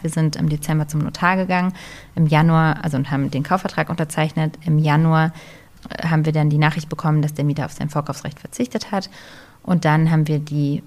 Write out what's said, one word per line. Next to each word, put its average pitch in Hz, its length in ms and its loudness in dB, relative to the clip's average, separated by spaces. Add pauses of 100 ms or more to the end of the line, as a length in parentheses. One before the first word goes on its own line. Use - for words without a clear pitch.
Wir 165 80 -2
sind 160 260 0
im 160 120 0
Dezember 151 380 -2
zum 151 140 -4
Notar 175 360 0
gegangen. 185 360 0 (420)
Im 160 140 2
Januar, 160 560 4
also, 147 140 -2
und 135 120 -4
haben 135 220 -2
den 135 100 -2
Kaufvertrag 175 460 -2
unterzeichnet. 156 760 -2
Im 156 140 2
Januar, 160 540 4 (560)
äh, - 180 -8
haben 156 180 2
wir 156 80 0
dann 151 180 2
die 147 80 2
Nachricht 151 300 0
bekommen, 151 340 0
dass 151 120 -2
der 147 100 -4
Mieter 143 200 -2
auf 156 80 -8
sein 156 160 -6
Vorkaufsrecht 147 500 -6
verzichtet - 540 -8
hat. 190 180 -4 (540)
Und 175 200 0
dann 160 280 4
haben 156 160 2
wir 151 100 0
die 147 480 -2